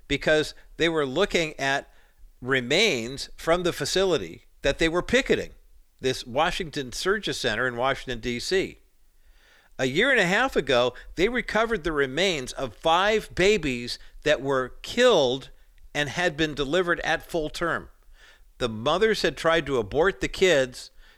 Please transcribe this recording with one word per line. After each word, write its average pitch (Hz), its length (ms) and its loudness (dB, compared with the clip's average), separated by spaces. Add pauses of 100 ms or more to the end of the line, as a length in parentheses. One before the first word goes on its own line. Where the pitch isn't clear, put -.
because 156 460 2 (240)
they 156 140 0
were 156 160 0
looking 160 520 0
at 139 300 -2 (540)
remains 135 920 0
from 175 260 0
the 170 100 0
facility 147 720 -2 (160)
that 139 180 0
they 165 100 2
were 170 120 0
picketing, 165 520 0 (460)
this 127 280 -4
Washington 143 640 -4
Surgery 196 400 -2
Center 120 340 -2
in 120 100 -4
Washington, 127 440 -2
D 120 180 -4
C. 135 420 -4 (1000)
A 131 80 0
year 185 240 2
and 247 100 4
a 180 60 4
half 220 300 0
ago, 127 360 2 (220)
they 196 160 2
recovered 226 540 -2
the 170 80 -2
remains 143 600 -2
of 131 220 -8
five 190 600 0
babies 156 640 0 (260)
that 147 180 2
were 131 400 -2
killed 151 640 2 (460)
and 143 160 -2
had 175 260 -2
been 151 160 0
delivered 160 480 0
at 160 260 -2
full 156 220 -4
term. 139 400 -4 (720)
The 123 100 0
mothers 156 540 0
had 160 160 0
tried 165 260 4
to 135 140 0
abort 135 420 0
the 156 80 -2
kids, 139 640 2 (280)